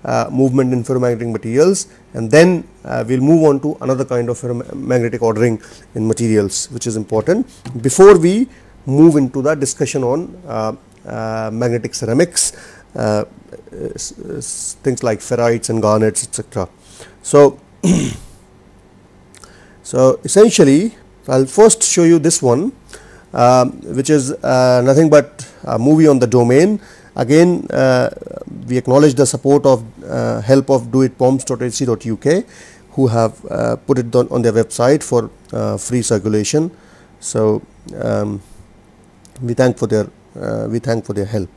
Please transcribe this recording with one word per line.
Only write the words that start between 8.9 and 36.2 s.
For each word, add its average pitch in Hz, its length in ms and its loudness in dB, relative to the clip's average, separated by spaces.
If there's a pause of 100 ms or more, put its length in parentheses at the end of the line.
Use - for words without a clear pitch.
into 139 280 0
the 147 120 0
discussion 139 480 -4
on, 151 420 -4
uh, 110 300 -6 (320)
uh, 110 460 -8
magnetic 117 420 -4
ceramics, 131 580 -2 (440)
uh, 107 280 -2 (680)
s-, - 240 -14
s-, - 640 -12
things 127 220 -4
like 110 160 -2
ferrites 117 500 -2
and 113 100 -2
garnets, 107 440 0
et - 100 -14
cetera. 101 340 -10 (540)
So, - 380 4 (240)
<clears throat> 185 40 0 (2000)
so 131 400 2
essentially, 180 720 4 (320)
I'll 135 180 2
first 214 380 4
show - 180 0
you 170 160 6
this 160 240 0
one, 143 300 0 (600)
um, 127 380 4 (240)
which 135 160 -4
is, 143 220 0
uh, 127 520 0
nothing 139 240 4
but 147 400 2 (140)
a 120 160 -6
movie 156 300 4
on 135 100 4
the 123 80 2
domain. 127 540 2 (340)
Again, 160 560 2
uh, 127 400 0 (560)
we 123 120 -2
acknowledge 135 360 4
the 135 120 2
support 139 380 0
of, 127 200 2 (180)
uh, 117 380 -4
help 135 300 2
of 120 200 0
do 131 120 2
it 127 140 -2
poms 131 280 0
dot 120 180 -6
A 123 80 -4
C 123 140 -6
dot 120 200 -4
U 113 120 -4
K, 165 260 0 (500)
who 135 140 0
have, 113 400 -2
uh, 117 300 -4
put 127 220 -2
it 117 180 -6
on, 123 120 2
on 127 140 -2
their 113 100 0
website 120 520 0
for, 117 260 -2 (220)
uh, 107 240 -6
free 120 260 -4
circulation. 107 720 -2 (440)